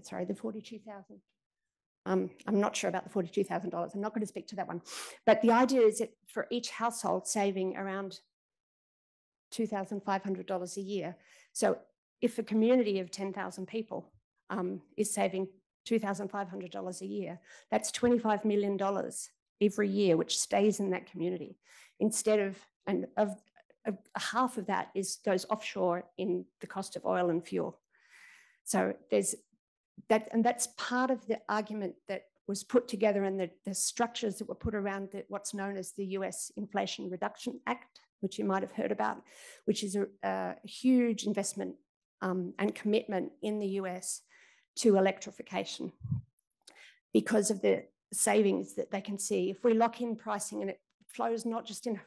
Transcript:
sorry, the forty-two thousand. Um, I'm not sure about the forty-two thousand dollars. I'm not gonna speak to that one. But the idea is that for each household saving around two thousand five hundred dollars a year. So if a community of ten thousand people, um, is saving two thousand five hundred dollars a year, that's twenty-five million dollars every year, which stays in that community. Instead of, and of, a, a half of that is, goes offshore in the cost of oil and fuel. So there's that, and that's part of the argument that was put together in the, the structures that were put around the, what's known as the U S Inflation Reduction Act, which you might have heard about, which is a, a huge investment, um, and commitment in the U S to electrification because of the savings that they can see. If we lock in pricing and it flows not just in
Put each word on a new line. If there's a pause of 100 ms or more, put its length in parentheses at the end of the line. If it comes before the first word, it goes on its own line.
sorry,
the
forty-two
thousand. (880)
Um, (160)
I'm
not
sure
about
the
forty-two
thousand
dollars.
I'm
not
gonna
speak
to
that
one. (460)
But
the
idea
is
that (140)
for
each
household
saving
around (1300)
two
thousand
five
hundred
dollars
a
year. (360)
So (440)
if
a
community
of
ten
thousand
people, (360)
um, (160)
is
saving (360)
two
thousand
five
hundred
dollars
a
year, (300)
that's
twenty-five
million
dollars (300)
every
year,
which
stays
in
that
community. (400)
Instead
of, (300)
and (100)
of, (500)
a, (220)
a
half
of
that
is,
goes
offshore (120)
in (160)
the
cost
of
oil
and
fuel. (840)
So (160)
there's (760)
that,
and
that's
part
of
the
argument (140)
that (240)
was
put
together
in
the, (140)
the
structures
that
were
put
around
the,
what's
known
as
the
U
S
Inflation
Reduction
Act, (200)
which
you
might
have
heard
about, (420)
which
is
a, (160)
a (100)
huge
investment, (460)
um,
and
commitment (100)
in
the
U
S (540)
to
electrification (1200)
because
of
the (280)
savings
that
they
can
see.
If
we
lock
in
pricing
and
it (260)
flows
not
just
in